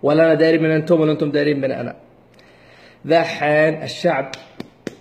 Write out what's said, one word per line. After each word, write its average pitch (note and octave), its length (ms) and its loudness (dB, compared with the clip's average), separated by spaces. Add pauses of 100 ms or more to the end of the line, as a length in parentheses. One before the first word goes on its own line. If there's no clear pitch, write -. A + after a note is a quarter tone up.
ولا D#3 240 4
أنا D#3+ 80 4
داري D#3+ 240 4
من D#3 120 0
أنتم، D#3 300 2
ولا D#3 120 2
أنتم D3 180 -4
دارين D3 300 -2
من C3+ 120 -4
أنا. B2 240 -8 (1080)
ذا E3 160 2
حين D#3 600 0
الشعب C#3+ 480 -4 (720)